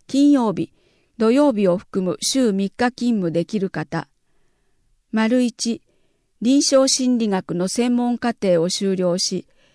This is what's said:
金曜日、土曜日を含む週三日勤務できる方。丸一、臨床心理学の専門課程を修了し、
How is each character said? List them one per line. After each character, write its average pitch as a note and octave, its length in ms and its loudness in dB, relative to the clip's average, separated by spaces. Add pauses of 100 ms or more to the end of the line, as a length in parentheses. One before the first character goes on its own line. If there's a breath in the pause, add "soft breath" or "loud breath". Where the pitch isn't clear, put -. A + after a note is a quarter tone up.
金 C#4+ 240 4
曜 A#3+ 220 2
日、 - 200 -6 (460)
土 A3+ 120 4
曜 C#4 220 4
日 G3+ 160 0
を F3 100 2
含 G3 240 -6
む F3+ 200 -4
週 B3+ 300 0
三 G3 180 -2
日 A#3+ 200 -2
勤 A#3+ 280 -2
務 F3 120 -2
で E3 140 -2
き G#3+ 140 -6
る F#3+ 100 -4
方。 D#3 400 -8 (1040)
丸 A3 300 0
一、 A3+ 400 -6 (580)
臨 B3 180 2
床 C4+ 300 4
心 B3+ 300 0
理 A3+ 100 0
学 F#3 260 -4
の F3 140 -2
専 A#3+ 260 -2
門 A#3+ 240 -2
課 A#3+ 140 -4
程 F3+ 280 0
を E3+ 80 0
修 G3 280 -2
了 F3+ 220 -2
し、 - 280 -6 (280)